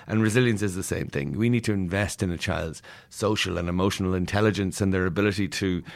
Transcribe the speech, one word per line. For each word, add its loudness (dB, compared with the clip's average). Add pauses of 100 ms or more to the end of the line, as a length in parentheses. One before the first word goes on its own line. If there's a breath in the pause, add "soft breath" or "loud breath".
And 2
resilience 4
is 0
the -4
same -4
thing. -4
We 0
need 2
to 0
invest -2
in 0
a -4
child's -4 (260 loud breath)
social 0
and -2
emotional 0
intelligence 0
and 4
their 2
ability 2
to 0 (140 loud breath)